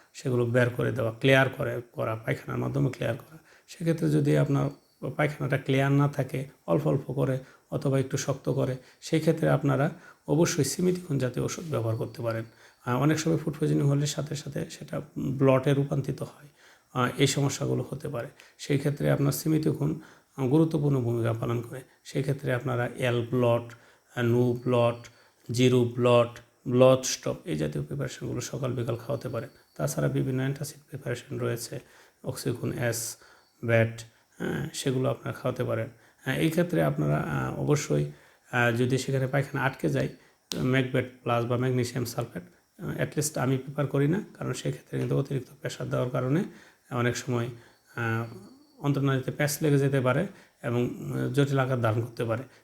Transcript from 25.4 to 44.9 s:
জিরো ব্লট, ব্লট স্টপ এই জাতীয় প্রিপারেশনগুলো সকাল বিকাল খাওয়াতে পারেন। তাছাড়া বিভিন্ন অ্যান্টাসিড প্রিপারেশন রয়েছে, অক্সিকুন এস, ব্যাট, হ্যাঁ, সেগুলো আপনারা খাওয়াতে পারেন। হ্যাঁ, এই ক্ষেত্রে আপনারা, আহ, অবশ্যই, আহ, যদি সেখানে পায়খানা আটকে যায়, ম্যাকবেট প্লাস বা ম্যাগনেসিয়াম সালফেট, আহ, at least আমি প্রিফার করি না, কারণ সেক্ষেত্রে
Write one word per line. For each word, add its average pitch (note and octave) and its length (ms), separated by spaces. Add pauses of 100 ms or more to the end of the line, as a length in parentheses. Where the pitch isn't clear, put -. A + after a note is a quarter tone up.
জিরো B2 320
ব্লট, A#2+ 560 (280)
ব্লট B2+ 380
স্টপ - 300 (100)
এই D#3 120
জাতীয় D3 260
প্রিপারেশনগুলো C3 580
সকাল B2 320
বিকাল A#2 220
খাওয়াতে A#2 340
পারেন। B2 200 (280)
তাছাড়া D3 300
বিভিন্ন C3+ 320
অ্যান্টাসিড C#3 480
প্রিপারেশন B2 520
রয়েছে, A#2+ 400 (440)
অক্সিকুন B2+ 500
এস, A#2 440 (480)
ব্যাট, A2+ 380 (340)
হ্যাঁ, D#3 360
সেগুলো C3 360
আপনারা B2 220
খাওয়াতে B2 320
পারেন। A2+ 240 (360)
হ্যাঁ, C3+ 140
এই D#3+ 120
ক্ষেত্রে E3 340
আপনারা, D3 340
আহ, C3+ 420
অবশ্যই, D3 520 (400)
আহ, A#2+ 240
যদি B2 220
সেখানে C3+ 300
পায়খানা C#3 360
আটকে C3+ 260
যায়, C#3+ 200 (460)
ম্যাকবেট B2+ 560 (120)
প্লাস A#2+ 220
বা B2 120
ম্যাগনেসিয়াম B2+ 480
সালফেট, C3 380
আহ, - 520
at D3 240
least D3 200
আমি C3 180
প্রিফার C#3 300
করি C#3+ 200
না, F#3 160 (100)
কারণ B2+ 200
সেক্ষেত্রে C#3+ 460